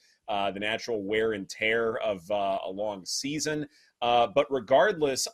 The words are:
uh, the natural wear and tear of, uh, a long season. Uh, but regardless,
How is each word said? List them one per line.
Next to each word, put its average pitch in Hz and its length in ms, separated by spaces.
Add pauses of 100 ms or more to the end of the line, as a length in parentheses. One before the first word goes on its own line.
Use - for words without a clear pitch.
(260)
uh, 101 240
the 98 100
natural 110 420
wear 110 300
and 98 140
tear 113 520
of, 101 320
uh, 98 340
a 92 60
long 101 340
season. 151 640 (360)
Uh, 120 320
but 139 140
regardless, 139 840